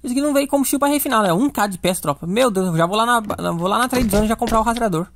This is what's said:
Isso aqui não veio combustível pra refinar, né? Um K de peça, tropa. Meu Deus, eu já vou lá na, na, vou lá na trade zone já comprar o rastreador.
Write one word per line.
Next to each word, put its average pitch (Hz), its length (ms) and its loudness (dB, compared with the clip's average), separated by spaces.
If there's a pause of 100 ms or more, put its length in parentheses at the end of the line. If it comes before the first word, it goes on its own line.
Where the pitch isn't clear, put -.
Isso 262 80 -6
aqui 262 100 0
não 294 120 0
veio 277 140 2
combustível 277 320 0
pra 285 100 2
refinar, 277 320 0
né? 190 100 2
Um 240 180 2
K 208 180 -2
de 185 100 -6
peça, 180 240 -2
tropa. 151 260 -4
Meu 233 240 2
Deus, 185 160 0
eu 165 100 0
já 165 80 4
vou 196 120 -2
lá 226 80 2
na, 240 160 2
na, 175 300 -4
vou 170 160 -4
lá 208 100 0
na 247 100 0
trade 247 220 0
zone 208 180 2
já 220 80 0
comprar 226 240 0
o 220 40 2
rastreador. 220 520 -2